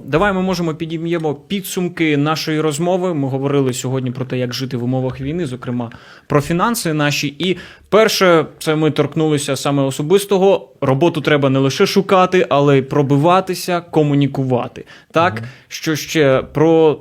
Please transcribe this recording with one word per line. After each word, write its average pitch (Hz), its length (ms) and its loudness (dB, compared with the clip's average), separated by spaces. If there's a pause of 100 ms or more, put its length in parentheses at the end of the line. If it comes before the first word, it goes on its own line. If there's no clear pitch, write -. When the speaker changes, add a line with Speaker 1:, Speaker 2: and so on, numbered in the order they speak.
Speaker 1:
давай 170 260 0
ми, 185 100 -2
можемо, 175 320 -2
підіб'ємо 160 600 -4
підсумки 175 800 -4
нашої 151 440 0
розмови. 175 540 -2
Ми 139 140 -2
говорили 135 440 0
сьогодні 127 380 -4
про 127 140 -8
те, 127 140 -6
як 123 160 -4
жити 131 220 -6
в 117 80 -4
умовах 127 360 -4
війни, 156 260 -6
зокрема 123 440 -8 (360)
про 143 140 2
фінанси 175 520 -2
наші. 147 460 -2
І 175 180 -2 (320)
перше, 185 580 4 (120)
це 160 180 -2
ми 156 140 2
торкнулися 151 640 0
саме 143 260 0
особистого. 185 880 2 (120)
Роботу 143 400 2
треба 139 300 2
не 135 80 2
лише 135 280 2
шукати, 185 640 2
але 143 300 4
й 131 40 2
пробиватися, 170 1000 0
комунікувати. 139 1040 0 (260)
Так? 170 240 0
Speaker 2:
Мгм. 113 100 -10 (240)
Speaker 1:
Що - 280 -4
ще? 139 460 2 (100)
Про 160 480 4